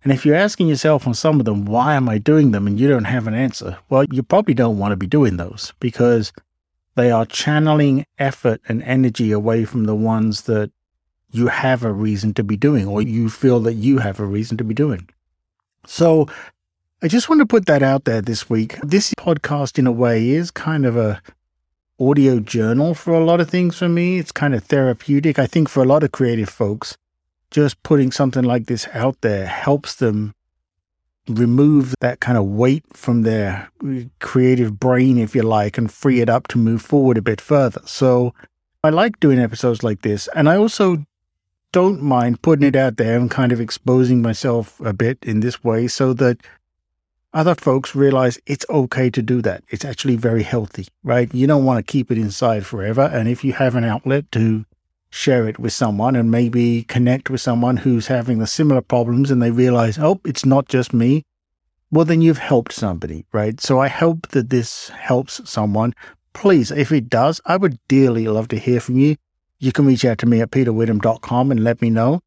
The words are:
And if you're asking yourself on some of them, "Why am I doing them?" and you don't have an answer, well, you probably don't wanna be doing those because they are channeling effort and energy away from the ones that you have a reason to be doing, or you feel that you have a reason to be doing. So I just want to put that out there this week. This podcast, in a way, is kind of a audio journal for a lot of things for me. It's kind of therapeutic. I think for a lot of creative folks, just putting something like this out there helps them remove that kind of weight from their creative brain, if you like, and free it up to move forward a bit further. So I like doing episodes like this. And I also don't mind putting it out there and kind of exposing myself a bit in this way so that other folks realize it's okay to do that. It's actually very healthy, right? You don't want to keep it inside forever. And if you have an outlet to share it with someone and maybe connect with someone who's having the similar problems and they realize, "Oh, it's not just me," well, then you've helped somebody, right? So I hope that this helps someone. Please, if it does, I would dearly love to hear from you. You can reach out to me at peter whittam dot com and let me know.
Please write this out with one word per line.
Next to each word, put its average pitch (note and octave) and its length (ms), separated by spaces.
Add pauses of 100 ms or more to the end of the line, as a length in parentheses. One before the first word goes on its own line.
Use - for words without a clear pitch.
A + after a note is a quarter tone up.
And C#3 100
if C3 140
you're D3 80
asking F#3+ 320
yourself D3+ 400
on A#2+ 80
some D#3 240
of A#2 80
them, G2+ 200
"Why B2 280
am C3 140
I G#2+ 100
doing D3 320
them?" G2+ 160
and G2+ 140
you C#3 80
don't B2 160
have A2+ 240
an G#2+ 60
answer, A#2 440 (100)
well, C3+ 220
you B2 140
probably F#3 300
don't A#2 240
wanna G2+ 180
be F#2+ 100
doing A#2 300
those F2 420
because A#2+ 540 (640)
they A#2+ 160
are A2+ 140
channeling D3+ 800 (120)
effort C3 500
and A#2 140
energy B2 480
away A2+ 340
from A2+ 200
the G#2+ 100
ones A2 480
that G#2+ 300 (580)
you A#2+ 160
have B2+ 380
a A2 80
reason G#2 420
to A#2 80
be G#2 140
doing, A2+ 320
or G#2 140
you A2+ 260
feel B2 320
that A2+ 140
you B2 240
have G#2 200
a G#2 80
reason G#2+ 300
to A#2 80
be A2 100
doing. A#2 340 (760)
So D#3+ 420 (720)
I E3 60
just A#3 200
want D#4 120
to B3+ 60
put G#3+ 200
that C#3+ 160
out C3+ 220
there A2+ 180
this A2 260
week. A2 340
This F3 320
podcast, D3 640
in C3 80
a B2 60
way, A#2 380
is E3+ 200
kind D#3 360
of A#2 100
a G#2+ 240 (800)
audio C3 400
journal A#2 540
for E3 180
a E3 120
lot E3+ 160
of D#3 100
things F3+ 280
for F3 100
me. F3 300
It's D#3+ 140
kind C#3+ 220
of G#2+ 100
therapeutic. C#3 760
I C3 80
think D#3+ 220
for C3+ 140
a B2+ 40
lot D3 160
of C#3+ 100
creative A#2 360
folks, - 480 (540)
just D3 320
putting C#3 280
something C3 340
like A#2+ 220
this A#2+ 260
out B2 280
there G2+ 260
helps - 500
them G#2+ 380 (960)
remove B2+ 720
that B2 180
kind B2 180
of G#2 100
weight B2 360 (100)
from A#2+ 300
their G2+ 480 (500)
creative B2 600
brain, B2+ 380
if A2 180
you A#2+ 60
like, G#2+ 360
and A2+ 140
free B2+ 280
it A#2 80
up A#2+ 200
to - 100
move A2+ 240
forward C3 360
a G#2 40
bit G#2+ 180
further. C3+ 440
So B2 500 (480)
I D#3 80
like G3+ 300
doing C#3 180
episodes A#2 460
like G#2+ 180
this. G#2 320
And D3+ 140
I E3+ 80
also G3 480 (640)
don't F3+ 320
mind B2 400
putting D3 240
it C3+ 80
out C3 220
there A2+ 200
and B2 140
kind B2+ 220
of A#2 80
exposing B2+ 600
myself A#2 600
a A2 120
bit A#2 300
in G#2+ 180
this A#2+ 220
way A#2 240
so C3 280
that B2 240 (960)
other E3 200
folks C3+ 400
realize C3 520
it's - 220
okay C3 400
to A#2+ 140
do B2 180
that. G#2+ 280
It's - 160
actually C3 320
very A2+ 260
healthy, G#2 460 (140)
right? B2 300
You B2+ 140
don't C#3+ 180
want B2+ 140
to G#2 120
keep C3 200
it A2+ 80
inside G#2+ 480
forever. A2 440
And A2+ 160
if A#2+ 180
you C3+ 100
have B2+ 200
an A#2+ 100
outlet C3 480
to A2 340 (420)
share B2 400
it A2 100
with A#2+ 140
someone A#2 440
and A2+ 140
maybe A#2+ 540
connect B2 460
with C3 100
someone A#2+ 380
who's A#2+ 280
having A#2+ 320
the A2 80
similar C#3+ 340
problems A#2+ 500
and B2 120
they A#2 80
realize, A#2+ 480
"Oh, E3 260
it's - 200
not C3+ 240
just B2+ 240
me," B2+ 320 (680)
well, D#3+ 140
then E3 180
you've E3 160
helped - 340
somebody, E2 600
right? A2 280
So C3 180
I C3+ 100
hope E3 400
that B2 220
this - 400
helps - 580
someone. G#2+ 460 (380)
Please, E3 380
if C#3+ 220
it A#2+ 180
does, C#3 340
I F3 120
would F3+ 220 (100)
dearly B2 380
love A2 220
to A2 100
hear B2 220
from B2+ 180
you. D3 180 (420)
You C3 120
can C#3+ 160
reach C3 180
out A#2 140
to A#2+ 80
me A#2 140
at A#2 100
peter B2 220
whittam A2 280
dot A2+ 200
com B2+ 300
and A#2 120
let A#2 200
me A#2 80
know. A#2 360